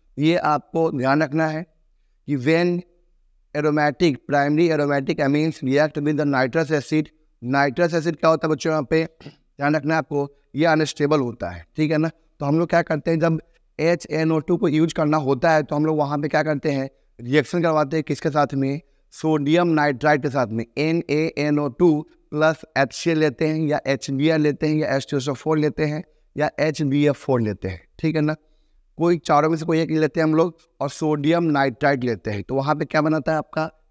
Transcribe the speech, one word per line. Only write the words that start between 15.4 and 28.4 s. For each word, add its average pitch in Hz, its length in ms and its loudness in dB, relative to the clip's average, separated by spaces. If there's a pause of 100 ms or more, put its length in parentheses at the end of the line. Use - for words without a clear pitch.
है 156 100 4
तो 147 140 -6
हम 151 100 0
लोग 156 120 0
वहाँ 147 200 -2
पे 147 100 -4
क्या 151 140 0
करते 151 300 -2
हैं, 135 160 -4 (300)
रिएक्शन 139 440 0
करवाते 156 340 0
हैं 156 80 -2
किसके 147 260 -4
साथ 143 240 0
में, 135 260 -2 (340)
सोडियम 156 560 2
नाइट्राइट 147 520 2
के 143 80 -4
साथ 123 180 0
में, 110 160 -4 (140)
एन 160 320 0
ए 156 280 0
एन 147 200 0
ओ 143 120 -2
टू 156 360 2 (260)
प्लस 156 320 0 (140)
एच 135 160 2
सी - 160 -2
एल 160 80 2
लेते 156 300 0
हैं 156 120 -2
या 147 260 0
एच 135 260 -2
बी 139 160 0
आर 160 100 2
लेते 151 300 0
हैं 151 80 0
या 147 200 0
एच 135 140 -4
टू 147 60 -2
एस 135 120 -4
ओ 143 60 -2
फ़ोर 156 240 -2
लेते 151 280 0
हैं 151 160 -6 (340)
या 147 140 0 (100)
एच 151 240 0
बी 147 220 2
एफ़ 143 100 2
फ़ोर 127 240 0
लेते 104 280 -4
हैं, 90 120 -10 (180)
ठीक 160 180 -2
है 156 60 0
ना। 151 120 0 (640)